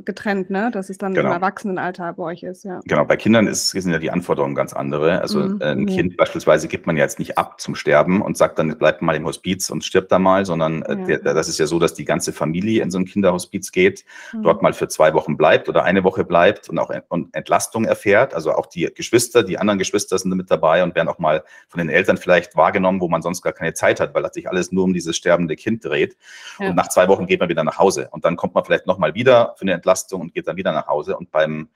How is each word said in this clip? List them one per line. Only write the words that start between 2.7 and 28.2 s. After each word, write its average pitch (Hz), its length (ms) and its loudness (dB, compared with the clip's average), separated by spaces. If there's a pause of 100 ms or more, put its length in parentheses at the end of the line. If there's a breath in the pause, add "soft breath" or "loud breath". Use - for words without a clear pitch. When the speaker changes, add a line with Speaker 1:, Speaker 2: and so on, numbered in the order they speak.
Speaker 2:
Genau, 73 220 0
bei - 100 2
Kindern 110 320 4
ist, - 220 -2
sind 92 200 -4
ja 80 80 0
die 80 120 -4
Anforderungen 73 440 -2
ganz 67 200 -4
andere. 73 480 0
Also, - 180 -2
Speaker 1:
Mhm. 196 200 -2
Speaker 2:
äh, 76 120 0
ein - 80 -2
Speaker 1:
Mhm. 208 60 0
Speaker 2:
Kind 175 320 -2
beispielsweise 78 500 2
gibt - 180 -8
man 82 120 0
jetzt 69 200 0
nicht - 180 -6
ab - 240 -4
zum - 140 -8
Sterben 76 480 2
und - 140 -4
sagt - 220 0
dann, 78 200 -2
"Bleibt 78 240 2
mal 82 140 0
im 78 80 -6
Hospiz 90 460 -6
und 80 140 -8
stirbt - 280 0
da 92 80 4
mal", 95 240 4
sondern, 80 380 -2
äh, - 140 -4 (120)
Speaker 1:
Ja. 78 100 0
Speaker 2:
der, 73 160 -2
das 80 140 0
ist 80 100 -6
ja 80 80 2
so, 82 140 -2
dass 82 140 0
die 73 100 -12
ganze 80 280 -2
Familie 90 500 -2
in 87 80 -4
so 92 80 -4
ein 92 80 -2
Kinderhospiz 95 680 -2
geht, 92 320 2 (280 loud breath)
Speaker 1:
Mhm. 220 100 -8
Speaker 2:
dort 82 200 2
mal 82 120 2
für - 120 -4
zwei 78 280 2
Wochen 78 220 0
bleibt 85 320 4
oder 78 140 2
eine 90 220 2
Woche 95 200 0
bleibt 87 440 2
und 82 100 -4
auch - 120 -2
Ent-, 73 180 -8
und - 260 -6
Entlastung 87 520 -2
erfährt. 107 480 2
Also 85 180 -2
auch - 140 -2
die - 280 -4
Geschwister, - 480 2
die 95 160 -4
anderen 101 200 0
Geschwister 95 400 -2
sind 92 180 -2
mit 92 140 -6
dabei 82 340 4
und 85 100 -4
werden 82 140 0
auch 76 100 -6
mal 78 240 0 (260 loud breath)
von 85 100 -10
den 82 100 -4
Eltern 92 300 2
vielleicht 87 360 2
wahrgenommen, 92 460 2
wo 90 80 -2
man 82 140 0
sonst 85 200 -6
gar 80 120 -4
keine 82 180 -6
Zeit 110 260 0
hat, 76 160 -4
weil 78 180 -4
sich - 160 -10
alles 90 220 -4
nur 92 140 0
um 92 80 2
dieses 82 240 -4
sterbende 82 400 0
Kind - 280 -6
dreht. 73 320 -2 (440 loud breath)
Speaker 1:
Ja. 196 80 -2
Speaker 2:
Und 180 80 0
nach - 120 0
zwei 92 200 4
Wochen 92 180 2
geht 92 140 0
man 90 80 0
wieder 80 160 -2
nach 73 140 -4
Hause 85 340 2
und 76 120 -14